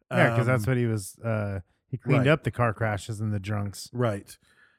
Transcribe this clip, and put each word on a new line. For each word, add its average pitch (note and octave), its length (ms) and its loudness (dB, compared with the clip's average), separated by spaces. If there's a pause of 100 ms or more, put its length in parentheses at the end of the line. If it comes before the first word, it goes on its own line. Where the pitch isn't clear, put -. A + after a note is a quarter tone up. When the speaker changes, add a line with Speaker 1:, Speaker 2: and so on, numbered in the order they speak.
(120)
Speaker 1:
Yeah, B2 240 4
'cause A#2+ 120 2
that's B2 200 2
Speaker 2:
Um, C3 40 2
Speaker 1:
what B2+ 60 2
he A#2+ 100 0
was, A2 320 -4
uh, G#2 420 -4 (260)
he - 100 -8
cleaned C3+ 280 2
Speaker 2:
Right. - 20 4
Speaker 1:
up D#3 160 4
the - 80 -2
car A#2+ 220 0
crashes G#2 480 -4
and G#2+ 100 -2
the G#2 80 -2
drunks. G2+ 540 -6
Speaker 2:
Right. A#2 440 -2 (420)